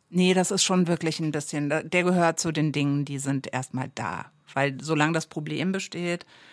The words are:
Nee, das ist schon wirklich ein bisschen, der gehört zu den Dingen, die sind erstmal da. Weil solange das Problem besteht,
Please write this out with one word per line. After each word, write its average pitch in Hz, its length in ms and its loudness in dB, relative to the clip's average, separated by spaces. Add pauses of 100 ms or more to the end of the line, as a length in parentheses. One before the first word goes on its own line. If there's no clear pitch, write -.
(100)
Nee, 180 240 4
das 180 160 2
ist 196 120 0
schon 185 240 4
wirklich 165 320 0
ein 156 140 -2
bisschen, 147 380 -2
der 160 340 2
gehört 175 340 4
zu 165 140 -2
den 156 180 2
Dingen, 143 340 0
die 139 140 -8
sind 139 340 -4
erstmal 131 440 -4
da. - 300 -6 (260)
Weil 139 280 0
solange 151 340 2
das 156 120 -2
Problem 151 460 -4
besteht, 175 520 -6 (280)